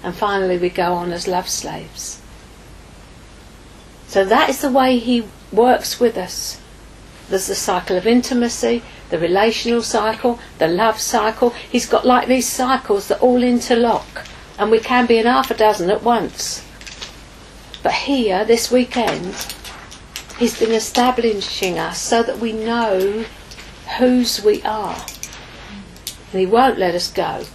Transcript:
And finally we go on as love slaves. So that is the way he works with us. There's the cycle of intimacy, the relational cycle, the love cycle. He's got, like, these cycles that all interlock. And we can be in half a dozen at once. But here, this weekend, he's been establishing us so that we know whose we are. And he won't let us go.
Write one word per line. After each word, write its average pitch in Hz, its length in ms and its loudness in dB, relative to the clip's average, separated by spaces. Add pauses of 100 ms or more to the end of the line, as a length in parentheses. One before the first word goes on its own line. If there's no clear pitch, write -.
And 180 100 -6
finally 196 420 0
we 175 140 -2
go 175 240 0
on 175 160 -4
as 170 160 -6
love 185 220 -2
slaves. - 720 -10 (1900)
So 196 180 2
that 247 240 4
is 269 120 -4
the 285 100 -2
way 254 280 4
he 233 260 0 (260)
works 233 480 2
with 233 180 2
us. - 420 -10 (720)
There's 190 200 -2
the 196 80 -4
cycle 185 400 -2
of 180 100 0
intimacy, 240 760 2 (260)
the 170 100 -2
relational 220 640 2
cycle, 220 560 0 (200)
the 160 100 2
love 220 320 2
cycle. 226 500 2
He's - 360 -4
got, - 200 2
like, 247 220 4
these 247 200 2
cycles 254 600 0
that - 120 0
all 247 220 4
interlock. 233 840 0 (320)
And 208 120 0
we 220 80 6
can 247 280 2
be 233 120 4
in 226 80 2
half 262 240 2
a 226 40 0
dozen 208 360 2
at - 120 0
once. - 600 -2 (1200)
But - 100 0
here, 220 520 0
this 226 260 2
weekend, 214 840 0 (840)
he's 233 200 0
been 226 140 2
establishing 220 1040 0
us 165 220 -6
so 233 240 2
that 220 160 -6
we 226 120 -2
know 220 720 0 (720)
whose 247 440 2
we 208 200 2
are. 208 420 -6 (1300)
And 190 80 0
he 185 60 4
won't 233 320 4
let 175 180 0
us - 160 -4
go. 156 320 -4 (100)